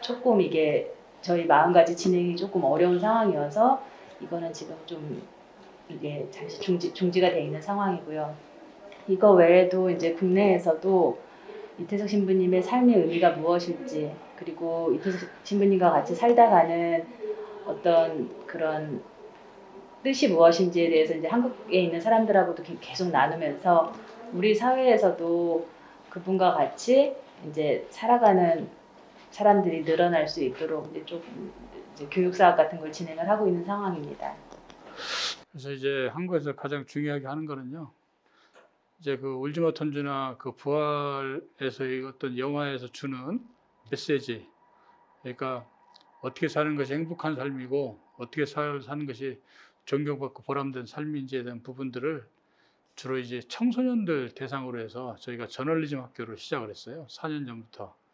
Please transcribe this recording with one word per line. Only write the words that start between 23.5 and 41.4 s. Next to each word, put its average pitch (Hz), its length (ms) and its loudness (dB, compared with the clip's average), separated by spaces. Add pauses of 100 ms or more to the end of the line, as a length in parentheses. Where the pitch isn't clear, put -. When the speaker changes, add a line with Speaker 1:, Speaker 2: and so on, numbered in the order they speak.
Speaker 1:
우리 196 200 2
사회에서도 185 1120 2 (420)
그분과 185 440 0
같이 254 600 2 (340)
이제 151 400 0
살아가는 196 800 4 (600)
사람들이 196 520 4
늘어날 165 440 2
수 151 160 -6
있도록 151 480 -6
이제 160 140 -12
조금 - 460 -14 (420)
이제 143 180 -14
교육 180 240 0
사업 175 220 8
같은 160 220 2
걸 156 120 -10
진행을 165 380 -6
하고 214 180 2
있는 175 160 0
상황입니다. 170 720 -8 (1160)
Speaker 2:
그래서 139 200 -14
이제 135 420 -4
한국에서 160 420 -4
가장 143 300 -8
중요하게 147 420 -6
하는 151 180 -8
거는요. 139 460 -12 (1080)
이제 143 180 -4
그 135 160 -8
울지마 151 400 -2
톤주나 143 640 -6
그 127 160 -10
부활에서 139 1300 -6